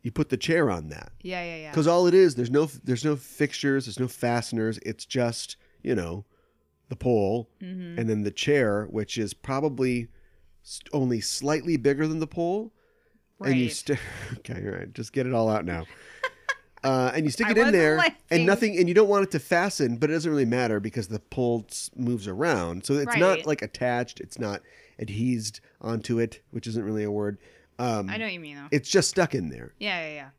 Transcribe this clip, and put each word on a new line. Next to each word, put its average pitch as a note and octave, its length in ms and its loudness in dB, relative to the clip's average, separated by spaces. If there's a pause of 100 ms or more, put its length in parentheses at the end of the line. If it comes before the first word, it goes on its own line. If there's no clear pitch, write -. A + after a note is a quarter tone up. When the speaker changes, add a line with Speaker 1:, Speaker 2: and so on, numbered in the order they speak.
Speaker 1:
You A#2+ 100 -6
put - 200 -2
the B2 80 0
chair D#3+ 320 2
on D#2+ 180 -4
that. D2+ 320 -14
Speaker 2:
Yeah, F3+ 240 -8
yeah, E3+ 120 -10
yeah. D#3 180 -14
Speaker 1:
'Cause D#3 120 4
all F3 200 6
it F3 80 6
is, F3+ 200 8
there's A#2+ 160 -2
no, C#3+ 140 4 (180)
there's B2 220 -2
no D3+ 100 2
fixtures, C#3 720 -2
there's A2+ 160 -10
no B2 80 -2
fasteners. A#2 760 -2
It's A2 180 -8
just, - 520 -4 (260)
you C3 120 0
know, F2+ 300 -6 (640)
the C3 80 -10
pole A2+ 540 0 (100)
Speaker 2:
Mm-hmm. F3+ 380 -10
Speaker 1:
and A2+ 100 -2
then G#2+ 140 0
the G2+ 80 -2
chair, G#2+ 600 2
which G#2+ 280 -6
is G#2 160 -4
probably C3 720 -2 (580)
s-, - 140 -14 (140)
only B2+ 280 0
slightly D#3 560 -2
bigger C#3 300 2
than D#3+ 140 -2
the D#3 80 -4
pole. F#3+ 440 -4 (720)
And C3+ 120 2
you B2+ 100 2
Speaker 2:
Right. A2+ 60 -4
Speaker 1:
st-, - 260 -4 (200)
<laughs> - 200 -12
okay, - 260 -12
all G2+ 140 -6
right. F#2 160 -12
Just - 180 -10
get C3 140 -2
it B2+ 80 -2
all A2+ 160 4
out G#2+ 140 0
now. E2+ 260 -4
Speaker 2:
<laughs> - 40 -20 (920)
Speaker 1:
Uh, B2+ 320 2
and D#3 80 0
you D3 80 0
stick G#3+ 160 0
Speaker 2:
I - 20 2
Speaker 1:
it A3 60 4
in A#3 80 6
Speaker 2:
wasn't A3+ 80 6
Speaker 1:
there, D#3+ 220 6
and D#3+ 40 2 (300)
Speaker 2:
laughing. E3 180 4
Speaker 1:
nothing, G3+ 320 4
and F3+ 100 6
you F3 60 2
don't G#3 140 8
want G3+ 160 4
it F#3+ 80 -6
to D#3+ 80 0
fasten, E3+ 560 0
but C#3+ 120 2
it D3+ 40 0
doesn't D#3+ 180 0
really C#3+ 140 4
matter A#2 340 2
because G#2+ 300 -4
the G#2+ 100 -6
pole A#2+ 500 -2
s-, - 280 -10
moves A#2+ 320 -2
around, F#2+ 560 -2
so C#3 100 0
it's D3 220 0
not, F#3 220 6
Speaker 2:
Right. - 80 -6
Speaker 1:
like, D3+ 160 -2
attached. A#2+ 580 -4
It's - 180 -14
not G#2 220 -4 (400)
adhesed A2 580 -4 (220)
onto A#2 400 -2
it, A2+ 220 -4 (100)
which A#2 160 -10
isn't A2 160 -4
really G#2+ 180 -2
a G#2 80 -2
word. G#2 280 -4 (420)
Um, A2 280 -2
Speaker 2:
I G#3+ 100 -6
know A3 80 -6
what F#3+ 80 -6
you F3 60 -12
mean, D3 160 -16
though. C#3+ 140 -18
Speaker 1:
it's D3 180 -2
just - 200 4
stuck F3 260 0
in F#2 140 -2
there. B1 320 -12
Speaker 2:
Yeah, G3 260 -4
yeah, D3+ 80 -12
yeah. C#3 140 -16 (100)